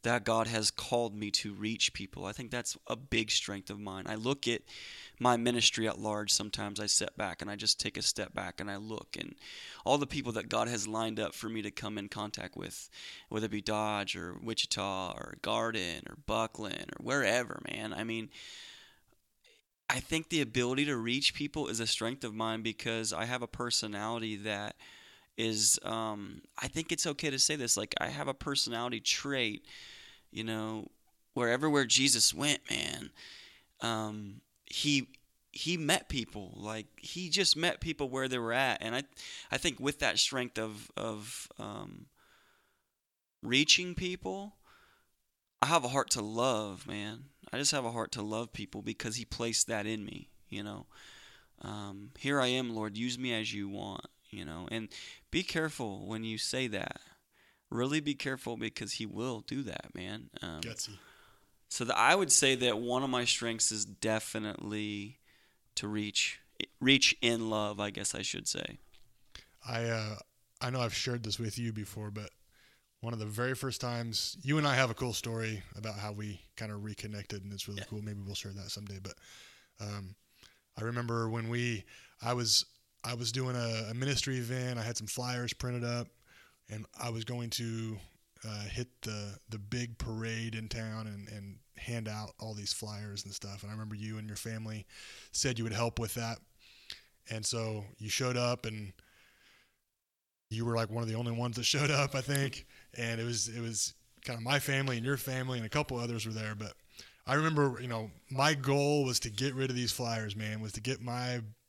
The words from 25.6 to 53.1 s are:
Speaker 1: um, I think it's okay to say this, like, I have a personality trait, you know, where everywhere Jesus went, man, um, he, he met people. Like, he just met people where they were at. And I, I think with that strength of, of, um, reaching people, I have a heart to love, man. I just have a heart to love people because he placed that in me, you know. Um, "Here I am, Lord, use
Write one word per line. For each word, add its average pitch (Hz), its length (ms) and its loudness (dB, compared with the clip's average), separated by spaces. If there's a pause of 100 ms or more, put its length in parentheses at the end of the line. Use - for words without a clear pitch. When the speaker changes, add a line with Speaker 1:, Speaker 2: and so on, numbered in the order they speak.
Speaker 1:
um, 107 600 -4 (200)
I 135 60 -2
think 160 240 -2
it's 165 160 2
okay 147 220 0
to 135 100 -2
say 151 160 6
this, 127 200 4
like, 107 240 -2
I - 80 2
have 143 200 -2
a 135 60 0
personality 120 680 0
trait, 127 640 0 (680)
you 110 120 -4
know, 110 440 -2 (460)
where 120 160 4
everywhere 139 340 6
Jesus 123 500 6
went, 147 260 2 (100)
man, 76 400 -2 (720)
um, 107 580 -2 (240)
he, 143 440 4 (440)
he 175 240 0
met 160 320 2
people. 107 480 -6
Like, 107 300 -6 (120)
he 180 300 -6
just 175 260 6
met 160 280 2
people 151 260 -2
where 131 200 0
they 127 100 0
were 117 160 0
at. 127 280 4
And 113 140 -2
I, 139 60 0 (500)
I 127 60 2
think 139 200 2
with 139 220 0
that 113 180 4
strength 127 400 2
of, 110 380 -4
of, 110 520 -6 (100)
um, 104 480 -10 (1400)
reaching 151 520 6
people, 185 600 -4 (1080)
I 123 40 6
have 151 180 6
a 120 40 2
heart 135 220 2
to 117 120 2
love, 110 640 0
man. 107 380 -6 (280)
I 117 60 -2
just 139 140 4
have 139 120 0
a 117 80 -2
heart 117 200 -2
to 113 100 -4
love 107 300 -4
people - 300 -8
because 110 340 -4
he 120 80 -4
placed - 440 0
that 107 180 0
in 110 180 -2
me, - 240 -10 (200)
you 104 140 -6
know. 104 240 -10 (760)
Um, 101 560 -10
"Here 139 220 2
I 127 80 4
am, 123 260 2
Lord, 107 240 -2
use 120 200 0